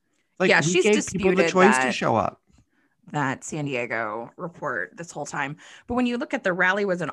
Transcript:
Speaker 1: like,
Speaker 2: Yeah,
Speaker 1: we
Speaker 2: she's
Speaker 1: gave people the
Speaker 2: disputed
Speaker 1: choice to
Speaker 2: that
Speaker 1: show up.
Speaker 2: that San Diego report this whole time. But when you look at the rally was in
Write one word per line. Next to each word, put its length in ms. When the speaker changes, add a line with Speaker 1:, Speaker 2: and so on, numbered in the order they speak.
Speaker 1:
like, 100
Speaker 2:
Yeah, 140
Speaker 1:
we 80
Speaker 2:
she's 120
Speaker 1:
gave 220
people 240
the 140
Speaker 2:
disputed 80
Speaker 1:
choice 260
to 60
Speaker 2:
that 100
Speaker 1:
show 220
up. 240
Speaker 2:
that 320
San 220
Diego 720
report 600
this 160
whole 120
time. 320
But 80
when 120
you 120
look 160
at 80
the 100
rally 320
was 160
in 120